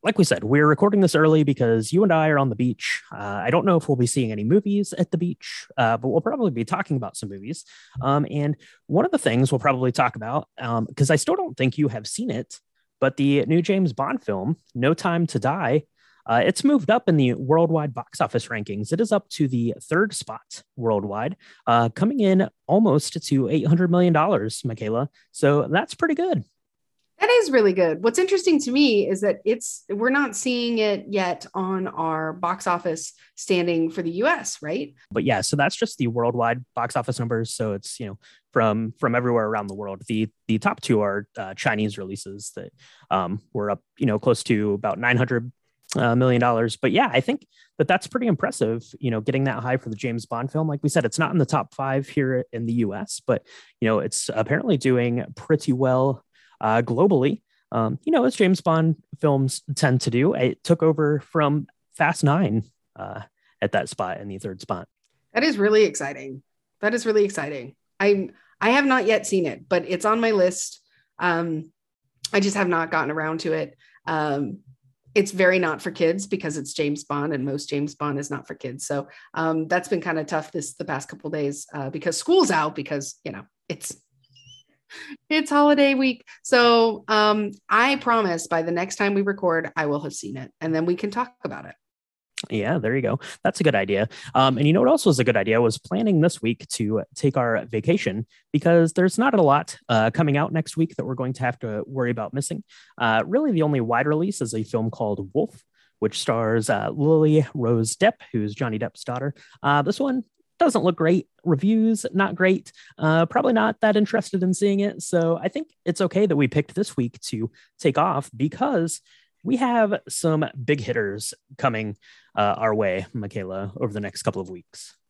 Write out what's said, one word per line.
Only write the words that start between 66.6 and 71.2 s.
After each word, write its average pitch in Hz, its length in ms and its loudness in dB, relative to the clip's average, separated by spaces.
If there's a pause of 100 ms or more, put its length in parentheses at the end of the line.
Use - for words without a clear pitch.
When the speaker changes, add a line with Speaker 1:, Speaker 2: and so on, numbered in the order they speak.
Speaker 2:
That 214 120 0
is 233 120 -4
really 214 200 4
exciting. 143 500 -8 (240)
I'm, 196 320 2 (300)
I 220 100 2
have 277 140 4
not 254 200 2
yet 214 200 2
seen 185 200 2
it, 131 220 -8
but 180 200 0
it's 190 180 -4
on 226 160 2
my 226 100 2
list. 185 500 0 (380)
Um, 165 520 -2 (600)